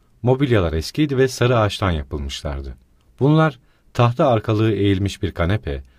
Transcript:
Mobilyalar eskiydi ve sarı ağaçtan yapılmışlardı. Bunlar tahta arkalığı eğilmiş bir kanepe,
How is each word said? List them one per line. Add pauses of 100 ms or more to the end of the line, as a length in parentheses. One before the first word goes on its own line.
(220)
Mobilyalar
eskiydi
ve
sarı
ağaçtan
yapılmışlardı. (440)
Bunlar (340)
tahta
arkalığı
eğilmiş
bir
kanepe, (160)